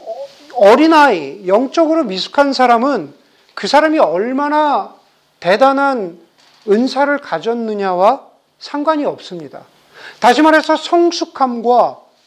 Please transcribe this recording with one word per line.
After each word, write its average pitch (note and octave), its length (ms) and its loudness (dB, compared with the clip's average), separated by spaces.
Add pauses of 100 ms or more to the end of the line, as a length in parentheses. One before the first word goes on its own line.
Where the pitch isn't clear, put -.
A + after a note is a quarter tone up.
(540)
어린아이, A3+ 960 2
영적으로 D4 560 0
미숙한 A#3 480 -2
사람은 A#3+ 600 0 (400)
그 - 140 -10
사람이 D#4 300 2
얼마나 C4 960 -2 (460)
대단한 B3+ 800 0 (480)
은사를 C4 520 0
가졌느냐와 G#3 1080 -2 (320)
상관이 D4 460 -4
없습니다. D#3+ 560 -10 (580)
다시 A#3+ 220 4
말해서 D#4 340 4
성숙함과 B3 1200 -2 (280)